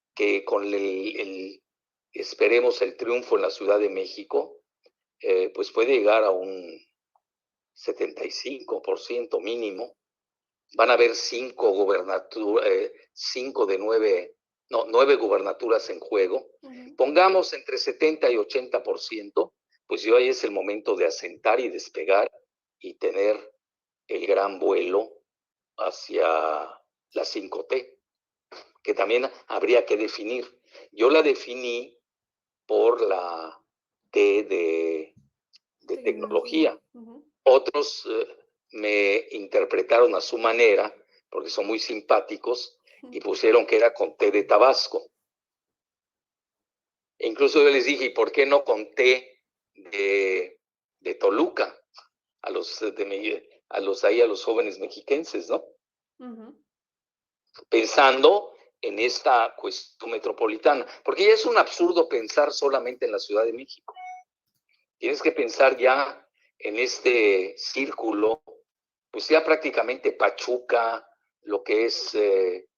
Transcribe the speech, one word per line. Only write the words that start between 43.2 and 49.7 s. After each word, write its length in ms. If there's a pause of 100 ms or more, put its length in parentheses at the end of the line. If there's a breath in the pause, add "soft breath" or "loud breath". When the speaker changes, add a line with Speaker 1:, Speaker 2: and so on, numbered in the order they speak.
Speaker 1:
pusieron 360
que 120
era 160
con 240
T 140
de 120
Tabasco. 680 (2000)
E 80
incluso 340
yo 80
les 160
dije, 200
"¿Y 40
por 220
qué 140
no 180
con 320
T 460 (340)